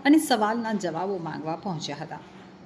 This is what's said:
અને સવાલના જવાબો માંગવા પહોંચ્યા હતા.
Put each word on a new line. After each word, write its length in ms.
અને 140
સવાલના 540
જવાબો 340
માંગવા 380
પહોંચ્યા 440
હતા. 220